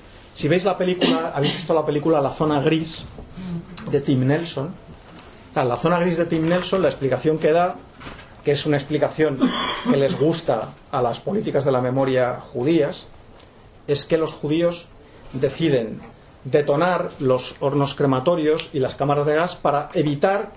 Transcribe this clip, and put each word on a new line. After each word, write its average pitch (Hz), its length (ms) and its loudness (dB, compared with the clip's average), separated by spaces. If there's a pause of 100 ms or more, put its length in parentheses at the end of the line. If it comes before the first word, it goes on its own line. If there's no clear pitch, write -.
(340)
Si - 140 -4
veis 180 160 2
la 185 140 0
película, 175 580 0
habéis 143 200 -2
visto - 180 -2
la 156 120 2
película 147 360 2
La 135 100 -2
zona 151 300 0
gris 160 420 -2 (880)
de 143 80 2
Tim 131 260 0
Nelson. 147 420 -2
O - 840 -20
sea, 143 120 0
La 120 100 0
zona 165 240 0
gris 175 180 0
de 165 80 0
Tim 165 220 0
Nelson, 180 340 0
la 156 60 2
explicación 135 500 0
que 160 140 2
da, 175 240 2 (720)
que 147 80 2
es 139 120 -2
una 151 120 2
explicación 147 600 0 (540)
que 233 60 2
les 135 200 2
gusta 139 520 0 (200)
a 135 120 -2
las 117 180 -2
políticas 185 460 -2
de 139 80 2
la 123 80 2
memoria 127 580 0
judías, 143 680 -2 (800)
es 143 180 0
que 165 120 2
los 160 160 -2
judíos 170 560 -2 (440)
deciden 131 680 0 (420)
detonar 151 760 4
los 127 400 2
hornos 143 360 2
crematorios 151 800 2
y 147 60 -2
las - 160 -2
cámaras 143 300 0
de 151 100 2
gas 170 200 0
para 147 380 0
evitar 185 640 0